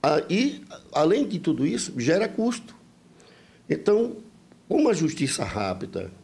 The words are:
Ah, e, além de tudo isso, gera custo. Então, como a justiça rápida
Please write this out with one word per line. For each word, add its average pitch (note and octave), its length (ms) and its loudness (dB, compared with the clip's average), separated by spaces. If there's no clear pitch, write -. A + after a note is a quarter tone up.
Ah, D3+ 280 4
e, B3+ 320 0
além G3 360 2
de F3+ 100 -4
tudo D3 280 0
isso, A3 340 -4
gera E3+ 260 2
custo. A#3 480 -4
Então, G#3 480 2
como D#4 220 2
a A3 60 4
justiça D3+ 500 -2
rápida F#2+ 680 -4